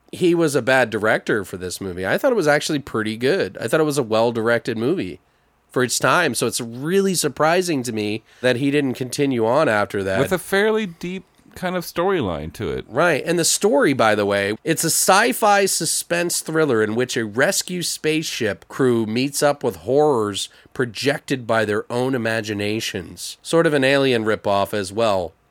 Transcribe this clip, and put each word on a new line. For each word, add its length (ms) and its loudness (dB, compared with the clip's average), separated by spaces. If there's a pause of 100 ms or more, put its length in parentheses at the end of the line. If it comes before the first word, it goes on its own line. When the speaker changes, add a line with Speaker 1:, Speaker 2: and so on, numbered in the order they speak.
(120)
Speaker 1:
he 240 2
was 180 2
a 80 2
bad 260 4
director 560 0
for 120 -12
this 240 -8
movie. 260 -6
I 100 0
thought 140 0
it 60 0
was 100 0
actually 320 2
pretty 380 -4
good. 440 -2
I 60 -6
thought 140 2
it 40 4
was 140 0
a 60 0
well-directed 720 0
movie 400 -2 (500)
for 140 0
its 160 0
time. 380 2
So 100 0
it's 140 -2
really 560 0
surprising 640 0
to 100 -6
me 300 -2 (180)
that 160 2
he 140 0
didn't 240 0
continue 500 -2
on 240 2
after 360 0
that. 160 0
Speaker 2:
With 100 0
a 80 0
fairly 480 0
deep 380 -10 (320)
kind 180 -6
of 100 -4
storyline 680 -2
to 180 -6
it. 180 -6
Speaker 1:
Right. 380 0
And 100 0
the 80 0
story, 480 2
by 220 4
the 100 2
way, 380 0
it's 220 -2
a 20 0
sci-fi 800 4
suspense 760 -2
thriller 380 2
in 140 0
which 220 -2
a 100 -2
rescue 560 -2
spaceship 840 -4
crew 360 2
meets 380 -2
up 220 0
with 140 -2
horrors 720 0 (260)
projected 720 -4
by 160 2
their 280 -2
own 220 0
imaginations. 1300 -4
Sort 240 2
of 80 2
an 80 2
Alien 420 2
ripoff 480 0
as 200 -4
well, 400 0 (180)